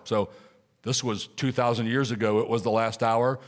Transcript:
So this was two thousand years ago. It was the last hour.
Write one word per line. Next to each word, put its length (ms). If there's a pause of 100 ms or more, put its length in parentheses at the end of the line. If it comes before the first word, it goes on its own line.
So 260 (540)
this 200
was 220
two 260
thousand 360
years 240
ago. 300
It 60
was 140
the 80
last 320
hour. 460